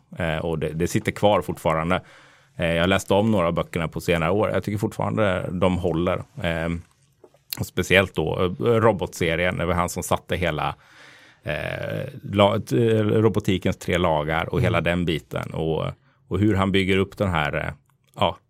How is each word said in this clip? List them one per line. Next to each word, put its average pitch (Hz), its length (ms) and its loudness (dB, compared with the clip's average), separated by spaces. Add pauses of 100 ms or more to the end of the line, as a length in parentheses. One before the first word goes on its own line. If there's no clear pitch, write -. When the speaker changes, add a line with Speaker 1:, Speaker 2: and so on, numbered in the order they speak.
(180)
Speaker 1:
eh, 80 200 -2
och 80 220 -4
det, 78 100 -4
det 80 180 -2
sitter - 240 -2
kvar 101 300 4
fortfarande. 82 600 -2 (560)
Eh, 87 160 -2
jag 85 160 4
läste 95 240 2
om 107 180 4
några 90 160 2
av 87 60 0
böckerna 82 340 -2
på 80 140 -10
senare 85 300 2
år. 101 220 0
Jag 98 100 0
tycker 104 140 -4
fortfarande 104 760 -2
de 92 260 2
håller. 90 400 0 (260)
Eh, 82 260 -2 (880)
och - 60 -4
speciellt 92 500 2
då, 82 300 -2
eh, 92 200 -4
robotserien, 92 920 2
det 85 80 -2
var 87 80 0
han 87 160 0
som 87 140 -8
satte - 320 -2
hela, 78 400 -2 (680)
eh, 50 640 -6 (160)
la-, 101 360 4
t-, 107 160 -4 (220)
eh, 110 60 2
robotikens 107 720 2
tre 90 200 -2
lagar 80 560 0
och 87 80 2
hela 87 160 2
Speaker 2:
Mm. 82 60 2
Speaker 1:
den 85 220 0
biten. 73 480 -4
Och, 80 320 -2 (420)
och 92 120 -2
hur 104 160 4
han 98 160 2
bygger 95 260 2
upp 98 200 -2
den - 120 0
här, 76 280 0
eh, 78 140 -4 (440)
ja, 87 220 0 (120)